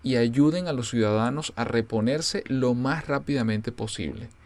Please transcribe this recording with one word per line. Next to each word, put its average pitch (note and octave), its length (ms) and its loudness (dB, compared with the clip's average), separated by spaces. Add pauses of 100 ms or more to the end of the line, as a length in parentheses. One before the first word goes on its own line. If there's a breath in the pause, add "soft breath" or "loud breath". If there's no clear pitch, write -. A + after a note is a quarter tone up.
y B2+ 140 0
ayuden C#3+ 500 4
a D#3+ 60 -2
los B2 160 -4
ciudadanos A2 640 0
a A#2+ 80 -2
reponerse A#2 840 0
lo B2 260 2
más C3+ 340 -2
rápidamente B2 640 0
posible. G#2+ 560 -6 (180 soft breath)